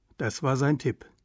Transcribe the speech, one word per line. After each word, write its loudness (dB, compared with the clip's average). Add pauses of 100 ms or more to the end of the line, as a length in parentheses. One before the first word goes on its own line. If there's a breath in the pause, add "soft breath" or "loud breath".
(180)
Das -4
war 2
sein 2
Tipp. -4 (200)